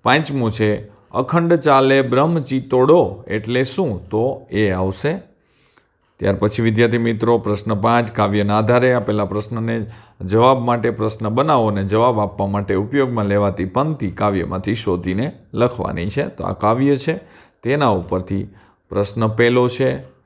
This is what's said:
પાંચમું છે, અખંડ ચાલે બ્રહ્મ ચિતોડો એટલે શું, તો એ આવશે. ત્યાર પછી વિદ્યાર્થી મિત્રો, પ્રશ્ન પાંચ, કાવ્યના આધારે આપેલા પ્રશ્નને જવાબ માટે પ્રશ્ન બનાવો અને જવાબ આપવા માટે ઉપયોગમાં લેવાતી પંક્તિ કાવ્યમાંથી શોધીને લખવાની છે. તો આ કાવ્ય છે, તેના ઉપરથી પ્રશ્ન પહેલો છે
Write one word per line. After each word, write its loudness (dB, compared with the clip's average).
પાંચમું 0
છે, -2
અખંડ 0
ચાલે 4
બ્રહ્મ 2
ચિતોડો 2
એટલે -2
શું, -4
તો -2
એ 2
આવશે. -2
ત્યાર 0
પછી 0
વિદ્યાર્થી 2
મિત્રો, 2
પ્રશ્ન -2
પાંચ, 0
કાવ્યના 0
આધારે 4
આપેલા 0
પ્રશ્નને -4
જવાબ 4
માટે 0
પ્રશ્ન -4
બનાવો 2
અને -2
જવાબ 2
આપવા -2
માટે -2
ઉપયોગમાં 0
લેવાતી 0
પંક્તિ -2
કાવ્યમાંથી -2
શોધીને -2
લખવાની -2
છે. -4
તો -10
આ -4
કાવ્ય 2
છે, -4
તેના 0
ઉપરથી -2
પ્રશ્ન -2
પહેલો 4
છે -4